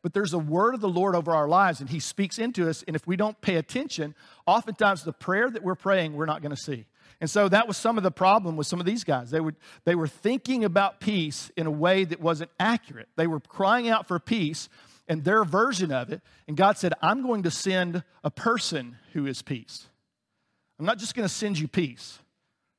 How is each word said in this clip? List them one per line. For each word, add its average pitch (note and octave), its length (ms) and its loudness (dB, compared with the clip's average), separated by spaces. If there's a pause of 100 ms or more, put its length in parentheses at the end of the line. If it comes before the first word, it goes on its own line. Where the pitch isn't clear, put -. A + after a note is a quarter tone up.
But E3+ 120 -6
there's G3 200 0
a F3 60 0
word F3 360 2
of A3 60 -6
the G#3 80 0
Lord F3+ 260 2
over E3 180 0
our D3+ 140 2
lives, F3 320 4
and C3+ 100 -10
he D#3 100 -4
speaks - 380 -4
into A3 320 0
us. D#3 160 -4
And D#3+ 100 -4
if D#3 120 -6
we F3+ 80 0
don't G#3+ 260 -2
pay F#3+ 140 0
attention, D#3+ 580 -4 (320)
oftentimes G3 580 2
the D#3 100 -6
prayer G#3 360 0
that A#3 140 -8
we're F#3 100 -2
praying, F3 400 0
we're D3+ 140 -4
not D#3 160 -2
gonna D3 120 -6
see. B2 300 -10 (340)
And E3 80 -2
so G3+ 220 4
that G#3+ 180 4
was G3+ 80 -4
some A3+ 220 0
of G3+ 60 0
the F3+ 80 2
problem F#3 440 4
with D3+ 120 -4
some F3 120 -4
of F3 60 -4
these G#3 180 -2
guys. B2 280 -2
They D#3+ 80 0
would, D#3 160 -2 (280)
they E3+ 120 4
were D#3+ 120 0
thinking B3 560 -2
about G3 360 2
peace F3 580 -2
in E3 80 -2
a D#3 60 -2
way F3+ 320 2
that E3 160 -6
wasn't E3 400 -2
accurate. F3+ 560 -2
They D#3+ 100 2
were D#3+ 140 -2
crying A3+ 500 0
out A3 180 0
for F3 120 -2
peace E3 500 -2 (380)
and D#3+ 160 -4
their G#3 200 4
version F#3 480 0
of B2 200 -2
it. F3 100 -8 (260)
And D3+ 80 -6
God G3 220 6
said, E3+ 240 0
"I'm A3 220 2
going A#3 180 0
to F3 80 0
send F3+ 540 -2 (200)
a D3+ 60 -2
person C#3+ 680 -4 (160)
who D3 120 -2
is C3+ 160 -6
peace. - 460 -12 (920)
I'm D#3 80 -8
not G#3+ 140 0
just G#3+ 160 -8
gonna G#3+ 140 -2
send G#3 280 -4
you D#3 100 -2
peace. - 520 -4 (600)